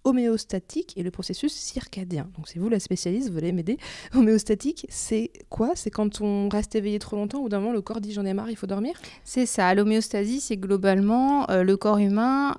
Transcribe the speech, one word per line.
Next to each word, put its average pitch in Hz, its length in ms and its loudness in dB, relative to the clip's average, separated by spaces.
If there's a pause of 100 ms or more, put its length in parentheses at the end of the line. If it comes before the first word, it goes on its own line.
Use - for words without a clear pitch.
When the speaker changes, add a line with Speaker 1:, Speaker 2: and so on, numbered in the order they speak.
Speaker 1:
homéostatique 240 920 -2
et 175 60 -4
le 180 80 -4
processus 196 420 -6
circadien. 180 800 -8
Donc, 156 120 -12
c'est - 100 -14
vous 190 120 -2
la 220 100 2
spécialiste, 190 500 -2
vous 170 80 -6
allez 165 140 -2
m'aider. 185 260 -2 (380)
Homéostatique, 220 720 4
c'est - 420 -4 (180)
quoi ? 247 260 0
C'est 214 160 -6
quand 208 300 -2
on 202 280 0
reste 208 260 -2
éveillé 208 220 0
trop 208 180 -8
longtemps, 208 240 -4
au 277 40 -4
bout 240 60 -4
d'un 202 100 -2
moment, 220 140 -2
le 208 80 -2
corps 220 200 -8
dit : « 208 120 -8
J'en 202 120 -4
ai 190 80 -2
marre, 214 160 -4
il 226 60 -8
faut 202 120 -8
dormir ». 208 320 -4 (240)
Speaker 2:
C'est 254 220 0
ça, 190 300 4
l'homéostasie, 214 640 2
c'est 214 160 -4
globalement, 202 920 4
euh, 185 100 4
le 190 160 4
corps 208 220 4
humain 240 600 2